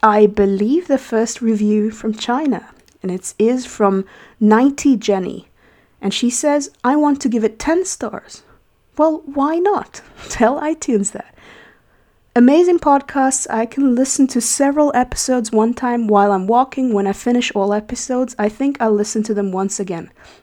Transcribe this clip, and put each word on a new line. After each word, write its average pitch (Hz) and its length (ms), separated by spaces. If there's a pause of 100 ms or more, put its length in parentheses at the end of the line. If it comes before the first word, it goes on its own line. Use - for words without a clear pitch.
I 214 240
believe, 208 600
the 277 100
first 233 420
review 214 520
from 220 220
China. 254 540 (320)
And 185 120
it - 260
is 247 260
from 196 400 (360)
ninety 254 560
Jenny. 190 520 (520)
And 196 120
she 240 180
says, 285 400 (120)
"I 262 140
want 294 240
to - 80
give 220 160
it 220 140
ten 339 260
stars." - 580 (540)
Well, 311 280
why 285 340
not? - 440 (140)
<laughs> - 120
Tell 247 320
iTunes 294 520
that. - 220 (1000)
"Amazing 330 460
podcasts. 277 680
I 226 180
can 262 280
listen 262 340
to 240 120
several 285 540
episodes 247 580
one 226 220
time 240 340
while 202 240
I'm 190 160
walking. 254 440
When 196 140
I 196 60
finish 240 420
all 202 180
episodes, 247 680
I 208 100
think 269 320
I'll 220 120
listen 208 320
to 220 100
them 196 180
once 190 260
again. 180 320 (320)